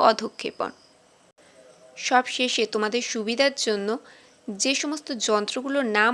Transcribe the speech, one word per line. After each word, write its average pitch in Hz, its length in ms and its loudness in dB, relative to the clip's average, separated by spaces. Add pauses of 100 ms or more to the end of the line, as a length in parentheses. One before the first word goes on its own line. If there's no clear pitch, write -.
অধঃক্ষেপণ। - 680 2 (1300)
সবশেষে 254 680 2
তোমাদের 214 360 -2
সুবিধার 240 520 0 (120)
জন্য 202 220 0 (600)
যে 220 260 -2
সমস্ত 302 340 -4 (200)
যন্ত্রগুলোর 254 580 0 (120)
নাম 220 160 4